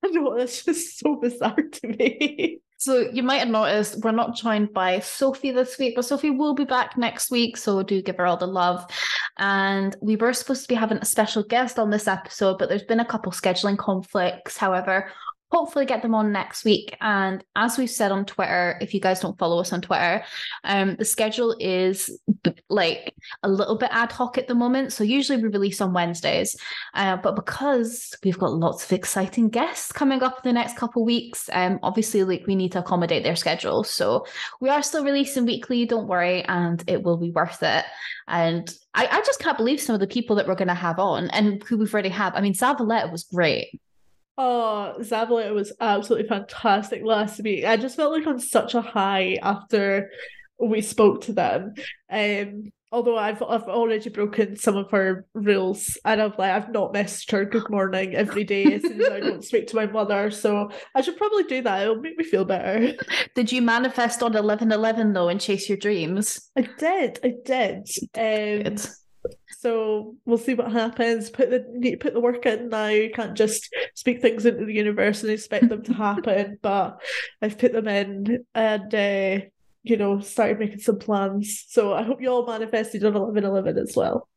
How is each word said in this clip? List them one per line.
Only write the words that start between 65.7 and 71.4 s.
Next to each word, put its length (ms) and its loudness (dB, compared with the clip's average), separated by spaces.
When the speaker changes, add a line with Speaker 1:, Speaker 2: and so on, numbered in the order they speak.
Speaker 2:
your 80 0
dreams? 800 -2
Speaker 1:
I 100 2
did. 460 0
I 120 0
did. 420 -2
Um, 480 0
Speaker 2:
Good. 180 -4
Speaker 1:
so 580 -2
we'll 120 4
see 160 0
what 180 0
happens. 580 0
Put 200 2